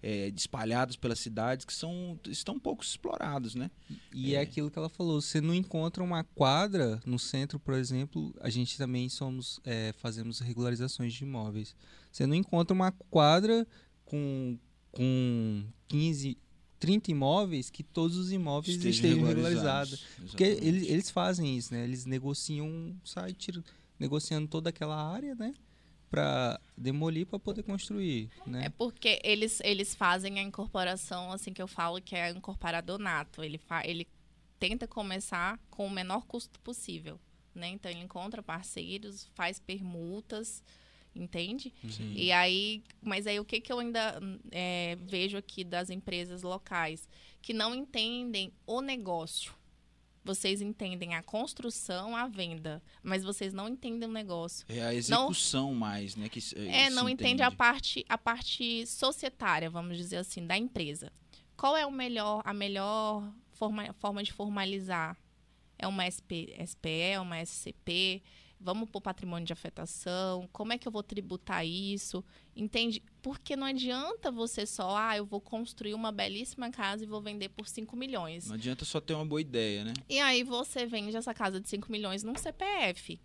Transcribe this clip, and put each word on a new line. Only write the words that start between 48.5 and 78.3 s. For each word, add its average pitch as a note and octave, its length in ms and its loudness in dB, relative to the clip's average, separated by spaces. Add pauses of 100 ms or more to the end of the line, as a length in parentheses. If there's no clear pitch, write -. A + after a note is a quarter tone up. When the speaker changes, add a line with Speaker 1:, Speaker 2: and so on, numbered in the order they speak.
Speaker 3:
o - 140 -2
negócio. G3 720 -4 (720)
Vocês F#3+ 360 0
entendem F#3 540 -6
a E3+ 80 -2
construção, A3+ 960 -4
a A#3+ 100 0
venda, E3 540 -6 (220)
mas F#3+ 200 0
vocês F#3+ 300 -2
não G3+ 160 -4
entendem A#3 400 -4
o - 20 -4
negócio. F3+ 560 -6
Speaker 1:
É A#2 140 -4
a A#2 40 0
Speaker 3:
Não A#2 80 0
Speaker 1:
execução C#3 840 4
mais, G2+ 400 -2
né, G#2+ 120 -4
que A2+ 140 -8
se, - 160 -8 (100)
Speaker 3:
É, C4+ 220 6
Speaker 1:
se C4 60 0
Speaker 3:
não B3 120 2
entende B3+ 360 2
a - 20 8
Speaker 1:
entende. B3 120 4
Speaker 3:
parte, - 520 4
a A3+ 80 2
parte A#3 720 -2
societária, G#3+ 840 0
vamos E3+ 280 -4
dizer F3+ 200 -4
assim, F3+ 300 -6
da F3+ 100 2
empresa. E3 540 -4 (440)
Qual C#4+ 220 4
é D4+ 80 4
o C#4+ 60 -4
melhor, A3+ 520 0
a G3+ 120 -2
melhor G#3 760 0 (200)
forma, G#3 480 -2
forma G3+ 240 -2
de G3+ 100 -4
formalizar? F#3+ 840 -2 (640)
É - 100 -4
uma F#3 180 0
S F3+ 180 -4
P, E3 340 -6
S - 180 -8
P - 140 -6
E, F3 300 0
uma F3 180 -4
S E3+ 160 -6
C - 180 -8 (140)
P? F#3 380 0 (340)
Vamos G#3 320 -2
pro G3 120 -8
patrimônio F3 440 -4
de D#3+ 60 -6
afetação? F3+ 1000 -4
Como G#3+ 200 -4
é A#3+ 60 0
que A#3+ 100 -8
eu A#3 40 -6
vou G#3 120 -4
tributar F3+ 640 -4
isso? F#3+ 560 -4 (320)
Entende? A3+ 480 0 (180)
Porque C4+ 340 -4
não C4+ 120 -2
adianta C4+ 640 -2
você A3+ 340 -2
só, G3 300 -2
"Ah, G#3+ 220 2
eu G#3 80 -2
vou G3+ 160 -4
construir A3+ 520 -6
uma A3 160 0
belíssima G#3 640 -2
casa G#3+ 320 -2
e G#3+ 40 -8
vou G#3+ 140 -6
vender G#3 280 -6
por G#3+ 180 -12
cinco A3+ 300 -8
milhões." F3 500 -4